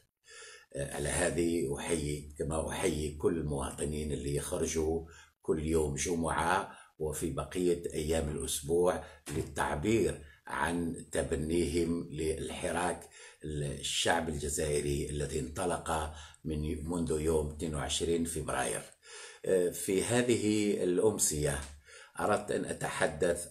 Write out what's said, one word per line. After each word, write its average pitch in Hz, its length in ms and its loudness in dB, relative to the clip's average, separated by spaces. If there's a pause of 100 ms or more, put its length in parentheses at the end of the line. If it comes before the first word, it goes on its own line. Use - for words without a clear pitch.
(760)
آه، 69 200 -6
على 71 120 -2
هذه 82 720 2
أحيي، 73 600 -2
كما 78 300 -2
أحيي 76 460 0
كل 92 220 2
المواطنين 73 760 -2
اللي 69 220 -2
يخرجوا 80 720 0 (360)
كل 78 240 0
يوم 78 280 2
جمعة 82 800 0 (260)
وفي 78 320 -2
بقية 85 520 0 (120)
أيام 78 340 0
الأسبوع 78 760 2 (320)
للتعبير 76 880 0 (220)
عن 82 640 -2
تبنيهم 82 1000 0
للحراك 82 960 -2 (360)
الشعب 76 840 0
الجزائري 73 840 0
الذي 73 300 -2
انطلق 80 720 -2 (300)
من، 76 440 -2
منذ 80 320 0
يوم 78 300 2
اثنين 78 240 -4
وعشرين 82 500 0
فبراير. 65 580 -2 (640)
آه، 90 240 4
في 92 340 0
هذه 107 680 4 (100)
الأمسية 87 720 2 (640)
أردت 95 300 2
أن 98 140 0
أتحدث 85 880 0